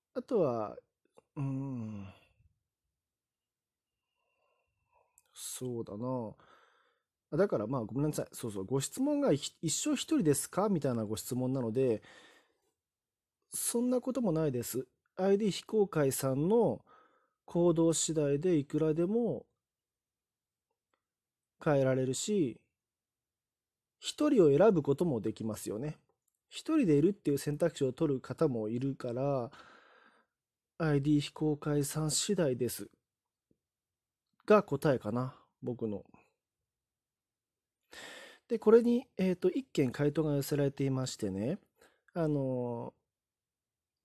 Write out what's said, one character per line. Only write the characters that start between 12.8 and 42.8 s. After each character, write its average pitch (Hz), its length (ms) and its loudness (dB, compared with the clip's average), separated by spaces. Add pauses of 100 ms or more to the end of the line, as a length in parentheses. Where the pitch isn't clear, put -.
そ - 280 -4
ん 247 80 0
な 247 120 0
こ 254 120 -4
と 269 80 -2
も 214 100 2
な 160 160 2
い 139 40 2
で 123 120 -4
す。 127 240 -6 (280)
ア 185 140 0
イ 202 80 6
デ 214 80 0
ィ - 40 2
ー - 20 2
非 - 140 -10
公 208 220 2
開 147 240 2
さ 131 220 -2
ん 143 140 0
の 196 380 2 (600)
行 170 280 2
動 165 200 4
次 - 200 -2
第 143 260 0
で 180 160 2
い 143 100 2
く 151 140 -4
ら 156 140 2
で 170 120 0
も 208 400 -2 (2250)
変 143 180 2
え - 20 2
ら 131 120 2
れ 131 100 0
る 131 80 -2
し、 156 460 -2 (1400)
一 - 300 -2
人 247 140 8
を 143 140 8
選 208 160 8
ぶ 160 100 4
こ 143 120 2
と 175 100 0
も 131 160 0
で 107 120 -2
き 107 100 -10
ま 110 140 -4
す - 120 -10
よ 98 80 -4
ね。 147 200 -8 (520)
一 - 280 -4
人 277 80 4
で 151 120 6
い 143 40 6
る 175 80 4
っ 208 40 0
て - 180 -2
い - 20 2
う 139 40 2
選 147 200 -4
択 165 200 0
肢 - 60 -2
を 127 100 0
取 147 220 0
る 127 60 -4
方 156 260 0
も 113 220 -2
い 117 100 -4
る 135 160 -2
か 123 180 -8
ら、 131 380 -2 (1300)
「ア 156 180 0
イ 139 60 2
デ 147 100 0
ィ 151 60 6
ー - 20 2
非 - 140 -4
公 151 240 -2
開 147 280 -2
さ 156 180 -4
ん 151 80 -2
次 - 240 -2
第 147 220 0
で 120 120 -2
す」 104 200 -10 (1600)
が 208 160 8
答 143 320 0
え - 20 0
か 104 140 -6
な、 127 240 -4 (260)
僕 123 260 -6
の。 101 160 -8 (2500)
で、 226 120 -4
こ 214 120 4
れ 233 100 12
に、 240 240 2 (120)
え 185 160 2
ー - 20 0
と、 180 140 0
一 262 160 -2
件 131 260 0
回 147 200 0
答 156 120 0
が 147 120 0
寄 143 60 0
せ 139 160 -2
ら 143 60 2
れ 139 80 0
て 139 120 -6
い 135 60 0
ま 131 160 -2
し - 120 -8
て 107 120 -4
ね。 107 300 -4 (540)
あ 165 140 -2
の、 127 680 -4 (1120)